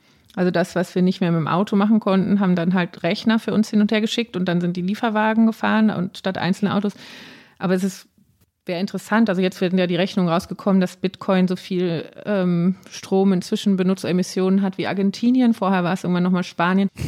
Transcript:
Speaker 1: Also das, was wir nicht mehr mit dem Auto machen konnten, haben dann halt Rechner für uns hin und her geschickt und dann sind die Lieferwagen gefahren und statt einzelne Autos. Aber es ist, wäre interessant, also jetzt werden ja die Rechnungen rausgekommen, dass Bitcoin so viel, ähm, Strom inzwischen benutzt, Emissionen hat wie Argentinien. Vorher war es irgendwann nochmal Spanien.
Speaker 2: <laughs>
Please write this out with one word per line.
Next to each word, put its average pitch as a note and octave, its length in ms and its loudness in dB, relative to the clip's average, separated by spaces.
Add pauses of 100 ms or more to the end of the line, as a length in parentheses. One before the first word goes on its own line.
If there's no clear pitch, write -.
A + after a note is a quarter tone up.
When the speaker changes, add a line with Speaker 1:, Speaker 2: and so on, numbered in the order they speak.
(360)
Speaker 1:
Also F#3 140 0
das, F3+ 240 0
was F3 200 -2
wir F#3 60 0
nicht F#3 220 0
mehr E3+ 100 2
mit E3 80 0
dem D3 80 -2
Auto F#3+ 260 0
machen G#3 260 4
konnten, F#3+ 380 2
haben F#3 160 2
dann F3 200 0
halt F3 280 -2
Rechner G#3+ 360 0
für G#3 160 -4
uns G#3+ 160 0
hin G#3 100 2
und G#3 120 2
her G#3+ 100 2
geschickt A3+ 340 -4
und F3+ 80 -2
dann F3 160 0
sind F3 160 -2
die F3 60 -4
Lieferwagen G#3+ 640 0
gefahren G#3+ 420 2
und F#3 300 -4
statt F#3+ 180 -4
einzelne G3 380 -2
Autos. G3+ 180 0 (640)
Aber F3+ 160 -2
es F#3 80 0
ist, F#3+ 260 -6 (580)
wäre E3+ 140 -6
interessant, G#3 500 0
also F#3 100 0
jetzt F#3 220 -2
werden F#3 160 2
ja F3+ 80 2
die F3 100 0
Rechnungen F3+ 340 0
rausgekommen, F#3+ 520 0
dass F3+ 140 -4
Bitcoin F#3 520 0
so F3+ 80 -2
viel, F3 480 -4 (220)
ähm, F3+ 480 0 (160)
Strom F#3+ 420 0
inzwischen G3 440 0
benutzt, F#3+ 280 0
Emissionen F#3 560 0
hat F#3+ 160 -2
wie D#3+ 100 -4
Argentinien. A3+ 680 2
Vorher F#3 300 0
war F3 100 0
es - 100 -6
irgendwann F3 200 0
nochmal F3+ 200 0
Spanien. F#3 500 0
Speaker 2:
<laughs> - 140 -14